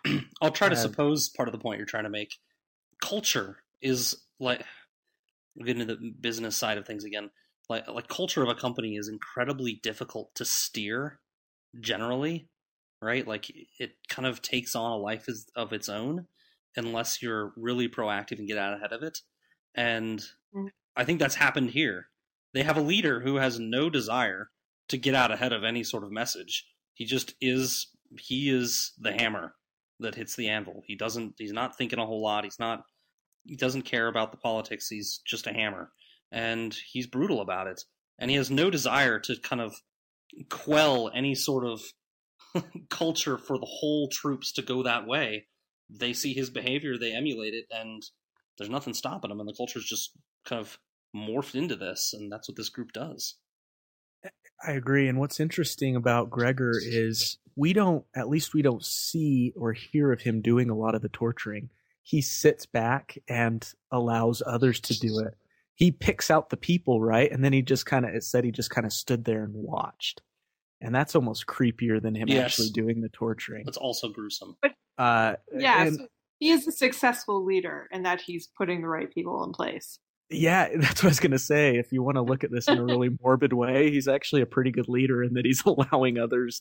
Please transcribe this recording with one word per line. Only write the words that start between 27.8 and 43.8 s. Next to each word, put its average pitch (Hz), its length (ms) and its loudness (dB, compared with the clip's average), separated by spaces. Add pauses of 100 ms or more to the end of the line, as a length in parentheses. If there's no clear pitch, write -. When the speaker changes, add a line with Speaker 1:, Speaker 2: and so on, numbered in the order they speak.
Speaker 1:
he 139 300 -2
is 127 480 0
the 110 140 -4
hammer 104 420 -2 (460)
that 110 140 -6
hits 113 220 -10
the 113 120 -4
anvil. 101 380 -6
He 104 100 -12
doesn't, 110 420 -6
he's 104 140 -10
not 123 240 -6
thinking 117 220 -4
a 113 80 -4
whole 110 160 -6
lot. 104 220 -2
He's 101 160 -14
not, 113 240 -4 (600)
he 139 120 -14
doesn't 131 260 -2
care 117 260 0
about 110 240 -2
the - 60 -20
politics. 110 500 -4
He's 107 380 -8
just - 220 -6
a 104 40 -6
hammer. 101 380 -4 (420)
And 113 400 -4 (200)
he's 123 160 -6
brutal 135 320 0
about 95 280 -4
it. 92 140 -10 (360)
And 123 120 -4
he 139 60 4
has 131 140 0
no 156 200 4
desire 131 500 2
to 123 200 -4
kind 123 200 -4
of 110 140 -6 (720)
quell 147 680 4
any 135 220 0
sort 131 280 0
of 113 180 -6 (720)
<laughs> 170 360 -6
culture 160 480 -2
for 131 200 -4
the - 100 -6
whole 151 400 -2